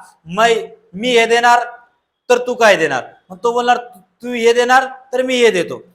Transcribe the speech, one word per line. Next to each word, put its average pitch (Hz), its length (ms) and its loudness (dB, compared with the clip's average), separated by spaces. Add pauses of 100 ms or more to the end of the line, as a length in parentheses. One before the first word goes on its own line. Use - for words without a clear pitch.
(260)
"मै-, 208 420 -2 (260)
मी 226 160 -6
हे 226 160 2
देणार 240 340 2 (680)
तर 247 80 2 (100)
तू 247 60 -2
काय 208 220 4
देणार", 143 280 -2 (260)
मग 185 140 -20
तो 233 80 -2
बोलणार, 240 260 0 (180)
"तू - 320 -20
हे 233 260 0
देणार 247 320 2 (280)
तर 254 80 -6
मी 254 140 -4
हे 233 160 2
देतो" 143 300 -4 (140)